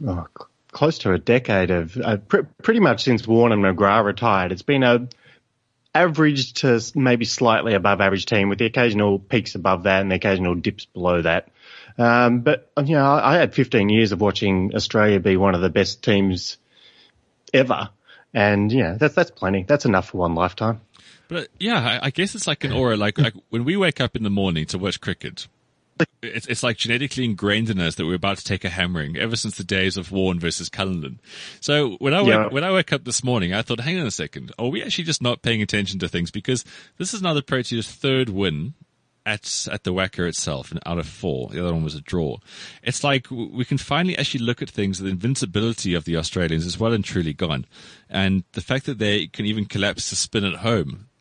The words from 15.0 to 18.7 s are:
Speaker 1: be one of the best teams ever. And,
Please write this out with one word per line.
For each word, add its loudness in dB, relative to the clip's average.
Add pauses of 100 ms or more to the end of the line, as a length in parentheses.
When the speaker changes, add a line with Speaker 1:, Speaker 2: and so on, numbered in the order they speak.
Speaker 1:
be 2
one 4
of 0
the 2
best 0
teams 0 (960)
ever. 0 (440)
And, 4